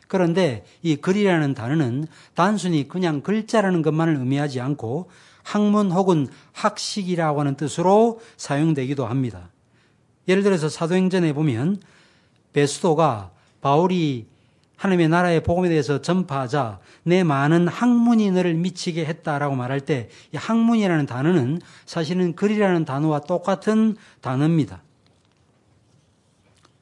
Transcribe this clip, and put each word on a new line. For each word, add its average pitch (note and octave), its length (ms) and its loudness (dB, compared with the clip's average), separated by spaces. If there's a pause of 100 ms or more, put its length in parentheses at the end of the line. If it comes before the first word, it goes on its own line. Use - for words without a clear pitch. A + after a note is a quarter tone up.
그런데 E3+ 560 0 (160)
이 D#3 160 0
글이라는 F3+ 560 0
단어는 C3 520 -2 (280)
단순히 F3 560 0
그냥 E3+ 320 -2
글자라는 G3+ 600 0
것만을 D#3 360 0
의미하지 C3+ 420 -2
않고 C#3 500 -6 (340)
학문 G#3 480 2
혹은 E3+ 360 2 (240)
학식이라고 F3 880 -2
하는 C#3+ 160 -2
뜻으로 G3 640 2 (160)
사용되기도 C#3 720 -2
합니다. G#2+ 460 -6 (760)
예를 F#3+ 160 2
들어서 F#3 240 2
사도행전에 F3 640 0
보면 D3 480 -2 (720)
베스도가 C#3+ 800 0 (320)
바울이 D3+ 640 0 (500)
하나님의 F3 340 2
나라의 E3+ 340 2
복음에 F3 260 0
대해서 C#3+ 320 0
전파하자 C3+ 800 -2 (240)
"내 F3+ 200 2
많은 D#3 440 2
학문이 A#3 640 2
너를 F3 240 0
미치게 E3+ 500 -4
했다"라고 C#3+ 500 -4
말할 C3 260 -4
때 C3 280 -4 (240)
이 D3+ 40 -10
학문이라는 A3 680 2
단어는 C#3+ 560 0 (240)
사실은 E3+ 480 -2
글이라는 G3+ 520 0
단어와 D3 360 -2
똑같은 G3 760 0 (240)
단어입니다. C3 600 0 (2000)